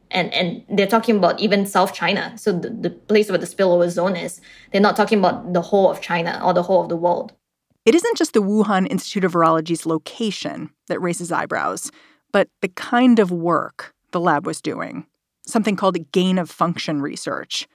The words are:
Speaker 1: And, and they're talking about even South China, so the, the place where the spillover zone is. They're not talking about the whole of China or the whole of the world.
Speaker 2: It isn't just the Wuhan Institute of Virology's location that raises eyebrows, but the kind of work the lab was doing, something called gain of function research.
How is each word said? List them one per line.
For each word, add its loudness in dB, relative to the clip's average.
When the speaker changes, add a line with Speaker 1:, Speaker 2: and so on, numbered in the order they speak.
Speaker 1:
And, -2
and -4
they're 2
talking 2
about 2
even 2
South 0
China, -4
so 0
the, -4
the -6
place 0
where 2
the -6
spillover 2
zone -2
is. -10
They're 2
not 4
talking 2
about 0
the 2
whole 4
of -6
China -4
or 2
the 0
whole 4
of -8
the -2
world. -2
Speaker 2:
It 8
isn't 2
just -2
the 4
Wuhan 2
Institute -4
of 0
Virology's 2
location -6
that -6
raises -4
eyebrows, -4
but 2
the -4
kind 2
of 4
work -4
the -4
lab 0
was -8
doing, -8
something 0
called -2
gain 2
of -4
function -2
research. -8